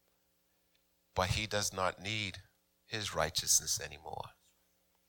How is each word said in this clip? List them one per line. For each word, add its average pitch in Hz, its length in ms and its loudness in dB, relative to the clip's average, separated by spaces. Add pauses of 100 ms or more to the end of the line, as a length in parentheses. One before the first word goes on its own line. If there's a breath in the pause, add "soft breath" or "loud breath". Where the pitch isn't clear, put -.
(1160)
but 92 160 4
he 104 160 0
does 104 260 0
not 92 300 0
need 104 360 -2 (480)
his 107 280 -4
righteousness - 640 2
anymore. 76 520 -8 (800)